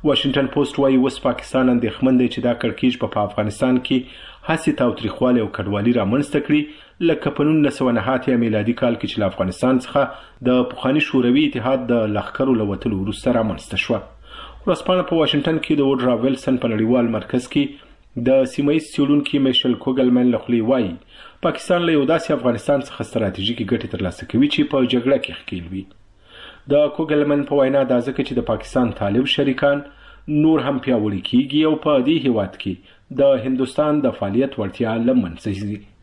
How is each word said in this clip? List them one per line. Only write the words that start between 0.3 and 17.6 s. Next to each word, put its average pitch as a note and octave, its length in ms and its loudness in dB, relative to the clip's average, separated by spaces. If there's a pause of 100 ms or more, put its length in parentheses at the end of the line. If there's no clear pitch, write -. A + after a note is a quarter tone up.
پوسټ C#3+ 260 0
وایي، C3+ 220 4
اوس C3 240 0
پاکستان B2+ 480 0
اندېښمن A#2+ 460 2
دی B2 100 4
چې - 180 -6
دا A#2+ 140 2
کړکیچ B2 420 -2
به A2 100 -4
په G#2 140 0
افغانستان A#2 560 0
کې C3 140 0 (500)
هسې D#3 320 -2
تاوتریخوالی A#2+ 640 0
او G2+ 140 -4
کډوالي G2+ 420 0
رامنځته C3+ 480 0
کړي، D3+ 140 2 (480)
لکه D3 280 0
په D3 120 2
نولس D3+ 320 2
سوه B2+ 160 2
نهه A#2+ 200 0
اتیا B2 240 0
میلادي G#2+ 400 0
کال A#2 160 0
کې G#2+ 140 -6
چې A2 100 -4
له F#2+ 100 0
افغانستان B2 540 0
څخه - 160 0 (480)
د B2 240 2
پخواني D3 320 0
شوروي C3 400 2
اتحاد B2+ 480 -2
د A2+ 100 2 (140)
لښکرو C3 420 0
له G#2+ 140 0
وتلو F#2+ 260 -4
وروسته G#2+ 380 -2
رامنځته G2 480 -4
شوه. A2 160 -2 (640)
ورځپاڼه F#3 480 0
په D#3+ 80 2
واشنګټن D3+ 420 0
کې D#3 160 -2
د - 20 4 (120)
وډرا B2 320 0
ویلسن C3 400 0
په A2+ 100 0
نړیوال A2+ 420 2
مرکز - 380 -4
کې - 720 -6